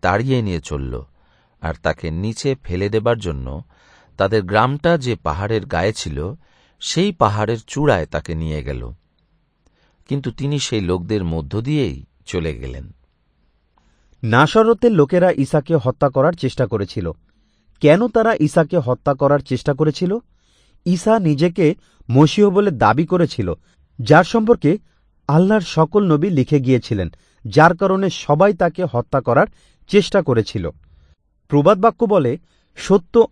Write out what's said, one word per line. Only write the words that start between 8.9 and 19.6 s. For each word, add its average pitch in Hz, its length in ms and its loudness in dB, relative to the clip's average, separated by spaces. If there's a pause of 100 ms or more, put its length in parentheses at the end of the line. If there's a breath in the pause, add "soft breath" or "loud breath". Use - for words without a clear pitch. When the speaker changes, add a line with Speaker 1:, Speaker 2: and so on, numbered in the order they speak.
Speaker 1:
কিন্তু 135 220 -6
তিনি 143 280 -6
সেই 120 220 -4
লোকদের 90 440 -2
মধ্য 80 360 -6
দিয়েই 117 440 -4 (200)
চলে 80 300 -6
গেলেন। 65 380 -14 (1300)
Speaker 2:
নাসরতের 220 680 4
লোকেরা 175 400 2
ঈসাকে 147 440 -2
হত্যা 131 340 0
করার 135 220 0
চেষ্টা 131 340 -4
করেছিল। 98 460 -6 (680)
কেন 180 280 4
তারা 220 320 2
ঈসাকে 160 380 0
হত্যা 127 360 -2
করার 139 240 2
চেষ্টা 131 360 -4